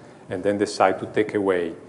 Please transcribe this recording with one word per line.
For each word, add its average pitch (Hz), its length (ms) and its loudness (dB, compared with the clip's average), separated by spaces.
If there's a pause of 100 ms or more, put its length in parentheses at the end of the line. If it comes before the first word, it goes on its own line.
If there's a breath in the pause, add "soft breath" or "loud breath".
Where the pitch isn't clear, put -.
(300 loud breath)
and 92 140 -6
then 101 140 2
decide 98 420 2
to 110 60 -6
take 107 280 -2
away 90 400 0 (160 loud breath)